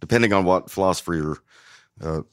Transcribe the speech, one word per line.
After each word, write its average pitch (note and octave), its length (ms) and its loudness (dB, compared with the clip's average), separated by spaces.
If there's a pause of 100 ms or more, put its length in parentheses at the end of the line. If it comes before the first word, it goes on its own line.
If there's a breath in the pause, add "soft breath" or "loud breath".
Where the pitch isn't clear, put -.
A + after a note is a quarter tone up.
depending A#2 320 2
on F#2+ 120 4
what F2+ 260 2
philosopher F#2+ 440 -2
you're, D2+ 240 -4 (640 soft breath)
uh, D#2+ 200 -6 (100)